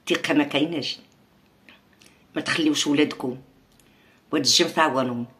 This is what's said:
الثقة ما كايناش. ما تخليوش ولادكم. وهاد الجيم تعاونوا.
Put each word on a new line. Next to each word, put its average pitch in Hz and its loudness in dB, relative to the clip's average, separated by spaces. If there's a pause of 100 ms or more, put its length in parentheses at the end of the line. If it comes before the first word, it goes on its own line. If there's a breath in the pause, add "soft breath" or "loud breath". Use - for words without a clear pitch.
الثقة 160 -2
ما 143 4
كايناش. 147 -2 (1400 soft breath)
ما 151 -4
تخليوش 156 0
ولادكم. 139 0 (920 soft breath)
وهاد 147 0
الجيم 170 4
تعاونوا. 127 0 (160)